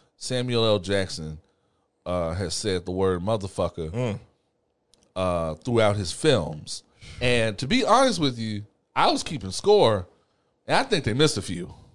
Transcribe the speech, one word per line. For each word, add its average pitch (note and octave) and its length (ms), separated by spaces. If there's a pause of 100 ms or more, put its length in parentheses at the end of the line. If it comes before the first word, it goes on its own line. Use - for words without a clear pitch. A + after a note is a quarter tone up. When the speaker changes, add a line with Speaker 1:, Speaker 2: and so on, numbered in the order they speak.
(160)
Speaker 1:
Samuel B2 500
L. G#2+ 120
Jackson, F2+ 600 (680)
uh, F2 300
has F#2 180
said F#2 320
the F#2+ 80
word F#2 300
motherfucker, F#2+ 680
Speaker 2:
Mm. A#2 280 (1000)
Speaker 1:
uh, F2 380
throughout A2 420
his F#2 160
films. D#2+ 680 (400)
And A#2 360
to B2+ 80
be A#3 160
honest A3+ 380
with C3 180
you, G#2+ 260 (300)
I F#3 160
was D4 120
keeping G2 300
score, C3 540 (600)
and D3 100
I A#3+ 60
think A#3 220
they A2 100
missed D3 240
a F#2 40
few. F2+ 300 (220)